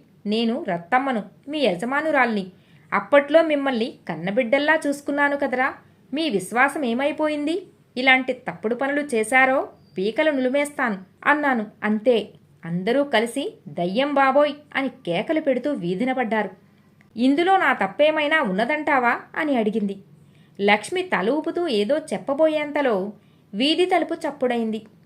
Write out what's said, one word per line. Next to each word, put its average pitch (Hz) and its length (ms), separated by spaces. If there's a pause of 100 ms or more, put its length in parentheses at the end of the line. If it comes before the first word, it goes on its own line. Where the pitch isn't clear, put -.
(260)
నేను 233 420
రత్తమ్మను, 233 540 (260)
మీ 302 100
యజమానురాల్ని. 240 880 (460)
అప్పట్లో 285 500
మిమ్మల్ని 277 520 (140)
కన్నబిడ్డల్లా 226 800
చూసుకున్నాను 285 500
కదరా, 269 380 (400)
మీ 311 160
విశ్వాసం 254 540
ఏమైపోయింది? 294 840 (300)
ఇలాంటి 262 360
తప్పుడు 220 420
పనులు 277 260
చేశారో 262 680 (300)
పీకలు 226 320
నులిమేస్తాను" 262 680 (280)
అన్నాను. 277 400 (180)
అంతే, 214 440 (360)
అందరూ 190 400
కలిసి, 277 500 (140)
"దయ్యం 190 460
బాబోయ్" 277 400 (200)
అని 262 140
కేకలు 220 520
పెడుతూ 277 320
వీధిన 190 400
పడ్డారు. 220 380 (680)
"ఇందులో 285 400
నా 311 160
తప్పేమైనా 302 720
ఉన్నదంటావా?" 262 760 (160)
అని 294 200
అడిగింది. 208 420 (640)
లక్ష్మి 208 420
తల 202 280
ఊపుతూ 330 380
ఏదో 226 300
చెప్పబోయేంతలో 285 1120 (420)
వీధి 302 300
తలుపు 339 300
చప్పుడైంది. 240 680 (240)